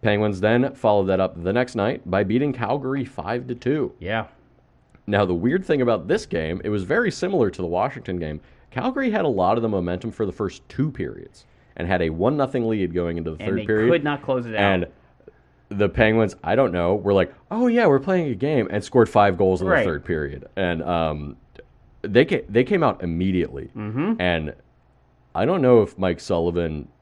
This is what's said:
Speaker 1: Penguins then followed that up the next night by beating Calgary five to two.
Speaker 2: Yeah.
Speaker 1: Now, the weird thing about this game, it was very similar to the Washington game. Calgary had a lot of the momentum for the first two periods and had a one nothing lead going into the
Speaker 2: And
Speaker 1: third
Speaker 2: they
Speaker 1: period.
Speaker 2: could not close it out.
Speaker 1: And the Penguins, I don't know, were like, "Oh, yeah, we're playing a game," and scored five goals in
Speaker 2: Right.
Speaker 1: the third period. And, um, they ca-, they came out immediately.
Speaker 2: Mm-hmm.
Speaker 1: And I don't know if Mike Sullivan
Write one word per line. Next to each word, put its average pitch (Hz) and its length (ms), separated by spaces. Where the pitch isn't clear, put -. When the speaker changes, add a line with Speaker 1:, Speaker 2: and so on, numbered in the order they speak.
Speaker 1:
Penguins 104 400
then 120 340
followed 104 300
that 95 140
up 90 220
the 92 120
next 123 220
night 107 340
by 98 140
beating 123 300
Calgary 131 520
five 120 420
to 123 80
two. 131 440
Speaker 2:
Yeah. 107 280
Speaker 1:
Now, 101 180
the 90 80
weird 127 320
thing 147 160
about 113 260
this 202 180
game, - 380
it 104 60
was 101 140
very 180 280
similar 180 380
to 90 120
the 87 60
Washington 92 500
game. 78 240
Calgary 262 400
had 202 140
a - 40
lot 98 280
of 117 40
the 113 80
momentum 92 420
for 110 140
the 92 60
first - 380
two 147 220
periods 50 540
and 87 100
had 92 140
a 82 80
one 101 280
nothing 127 300
lead 98 260
going 85 240
into 82 140
the 78 120
Speaker 2:
And - 80
Speaker 1:
third 78 80
Speaker 2:
they - 60
Speaker 1:
period. 110 260
Speaker 2:
could 165 120
not 147 200
close 127 220
it 113 100
out. 101 60
Speaker 1:
And 92 260
the 101 200
Penguins, 110 540
I 90 120
don't 123 160
know, 87 240
were 101 180
like, 92 200
"Oh, 233 180
yeah, 233 200
we're 139 120
playing 165 320
a 113 40
game," 135 360
and 101 120
scored 120 260
five 101 280
goals 92 240
in 95 60
Speaker 2:
Right. 160 120
Speaker 1:
the 107 120
third 73 140
period. 71 500
And, 87 280
um, 78 540
they 113 240
ca-, 160 220
they 113 160
came 175 200
out 113 200
immediately. 85 720
Speaker 2:
Mm-hmm. 117 440
Speaker 1:
And 87 340
I 90 120
don't 175 180
know 123 180
if - 160
Mike 92 220
Sullivan 85 680